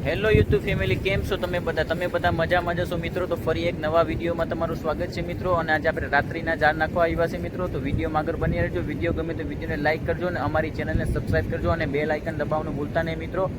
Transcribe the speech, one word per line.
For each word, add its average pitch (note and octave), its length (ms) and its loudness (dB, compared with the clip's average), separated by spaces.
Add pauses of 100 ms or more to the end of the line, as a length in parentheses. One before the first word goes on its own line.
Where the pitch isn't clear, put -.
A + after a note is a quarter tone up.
હેલો F3+ 280 0
YouTube G#3+ 320 6
ફેમિલી, F#3+ 320 0
કેમ G3 260 0
છો G3+ 160 -2
તમે F3 220 -2
બધા? D#3+ 240 0
તમે E3+ 240 0
બધા F3 240 2
મજામાં E3+ 440 2
જ E3+ 40 -2
હશો F3 180 -2
મિત્રો. E3+ 300 -2
તો E3+ 80 0
ફરી E3 340 0
એક E3 100 -4
નવા D#3+ 240 4
વીડિયોમાં E3 460 0
તમારું E3 280 -2
સ્વાગત D#3 340 -2
છે F3+ 100 -4
મિત્રો. F3 340 0
અને D#3+ 160 2
આજે D3+ 160 2
આપણે D#3 200 0
રાત્રિના D#3+ 480 0
જાળ D#3 220 4
નાખવા D#3+ 260 2
આવ્યા E3 240 2
છે E3+ 100 -4
મિત્રો. F3 300 -4
તો E3 120 -4
વીડિયોમાં D#3 440 0
આગળ D#3 180 -2
બની D#3+ 240 2
રહેજો. F3 160 -2
વીડિયો D#3 320 -2
ગમે D#3+ 200 -2
તો D#3+ 100 -4
વીડિયોને D3 420 -4
લાઈક D#3 200 2
કરજો E3+ 220 -2
અને F3 120 -2
અમારી D3+ 320 0
ચેનલને D#3 340 -2
સબસ્ક્રાઇબ D3+ 460 0
કરજો E3 180 0
અને E3 160 0
બેલ D3 260 0
આઇકન D3+ 280 -2
દબાવવાનું D3+ 360 -2
ભૂલતા D3 280 -2
નહીં D#3+ 160 -2
મિત્રો. E3 400 -2